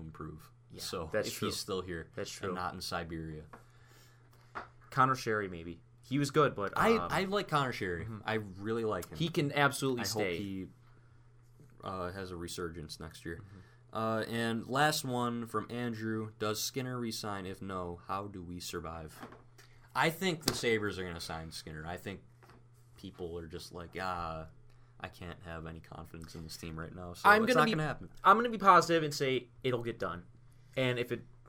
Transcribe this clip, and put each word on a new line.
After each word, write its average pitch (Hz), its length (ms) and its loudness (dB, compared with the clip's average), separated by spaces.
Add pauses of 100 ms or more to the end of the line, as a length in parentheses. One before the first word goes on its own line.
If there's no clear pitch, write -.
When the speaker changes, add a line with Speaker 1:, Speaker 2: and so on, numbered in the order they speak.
Speaker 1:
improve. 78 500 -10 (220)
Speaker 2:
Yeah, - 80 -14
Speaker 1:
So, 85 320 -4
Speaker 2:
that's 107 160 2
Speaker 1:
if 117 100 -4
Speaker 2:
true. 101 100 0
Speaker 1:
he's - 80 -2
still 95 260 -2
here 85 340 -6
Speaker 2:
That's 101 240 -6
Speaker 1:
and 101 80 -4
Speaker 2:
true. 90 60 -2
Speaker 1:
not 90 200 -2
in 90 60 -10
Siberia. 80 640 -6 (1500)
Speaker 2:
Connor 131 240 6
Sherry, 110 340 0
maybe. 85 300 -8 (300)
He 131 100 2
was 139 140 2
good, 131 240 6
but, 98 200 -2
Speaker 1:
I, 220 200 6
Speaker 2:
um, - 160 -2
Speaker 1:
I 170 120 2
like 196 240 0
Connor 139 240 2
Sherry. 87 320 -2
Speaker 2:
Mm-hmm. 110 220 -8
Speaker 1:
I 110 120 2 (200)
really 113 260 0
like 98 240 0
him. 82 80 -12
Speaker 2:
He 170 120 0
can 151 240 0
absolutely 135 500 2
Speaker 1:
I - 20 -2
Speaker 2:
stay. 104 280 0
Speaker 1:
hope 85 100 0
he, 95 240 -4 (1160)
uh, 92 280 -4
has 92 200 -8
a 87 40 -6
resurgence 85 600 -6
next - 260 -12
year. 82 160 -6
Speaker 2:
Mm-hmm. - 560 -18
Speaker 1:
Uh, 110 260 0
and 117 440 -2
last 151 380 2
one 120 420 -2
from 107 240 -4
Andrew. 110 600 -4 (100)
"Does 107 200 0
Skinner 127 380 -4
resign? 107 480 -4
If 92 160 -8
no, 90 460 -4
how 98 180 -2
do 98 160 -8
we 87 160 -8
survive?" 82 580 -8 (800)
I 147 160 4
think 165 360 -2
the - 80 6
Sabres 104 440 4
are 92 60 -4
gonna 85 160 -6
sign 80 320 -6
Skinner. 78 340 -10
I 87 100 -4
think 95 220 -8 (840)
people 90 380 -8
are 85 80 -8
just 80 260 -10
like, 85 180 -10 (100)
"Ah, 85 460 -4 (540)
I - 60 -6
can't 90 380 -12
have 82 240 -8
any 82 100 -10
confidence 80 560 -14
in 82 80 -10
this 80 140 -10
team 82 200 -8
right 82 160 -6
now." 90 220 -10
So - 140 4
Speaker 2:
I'm 214 160 8
Speaker 1:
it's 247 100 4
Speaker 2:
gonna 156 60 6
Speaker 1:
not 151 60 6
Speaker 2:
be, 156 40 2
Speaker 1:
gonna 156 160 0
happen. 127 220 -6 (160)
Speaker 2:
I'm 196 120 12
gonna 233 120 4
be 226 100 -2
positive 170 460 10
and 147 100 -2
say 131 320 2 (160)
it'll 123 220 2
get 117 160 -4
done. 87 240 -4 (520)
And 127 220 4
if 120 140 -2
it, 120 100 -2 (260)